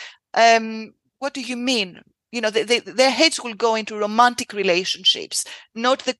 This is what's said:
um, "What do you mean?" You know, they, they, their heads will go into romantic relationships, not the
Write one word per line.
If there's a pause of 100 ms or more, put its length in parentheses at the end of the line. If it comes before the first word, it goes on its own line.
(340)
um, (260)
"What
do
you
mean?" (300)
You
know,
they,
they,
their
heads
will
go
into
romantic
relationships, (280)
not
the